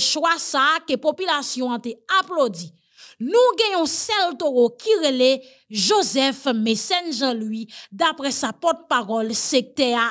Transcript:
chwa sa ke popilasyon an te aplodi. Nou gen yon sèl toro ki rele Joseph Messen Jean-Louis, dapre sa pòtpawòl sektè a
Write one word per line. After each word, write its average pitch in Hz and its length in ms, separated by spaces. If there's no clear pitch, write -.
chwa 330 300
sa 269 220
ke 285 160
popilasyon 302 720
an 240 140
te 233 80
aplodi. 262 500
Nou 466 320
gen 403 220
yon 320 100
sèl 370 540
toro 254 240
ki 427 240
rele 262 300
Joseph 269 800
Messen 233 640
Jean-Louis, 220 580
dapre 302 500
sa 233 160
pòtpawòl 233 800
sektè 247 640
a 233 160